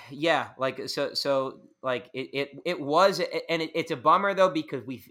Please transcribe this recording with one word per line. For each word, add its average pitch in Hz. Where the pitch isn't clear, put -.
yeah, 147
like, 131
so, 143
so, 135
like, 127
it, 131
it, 139
it 170
was, 165
a-, 165
and 165
it, 160
it's 160
a 151
bummer, 185
though, 185
because 151
we, 123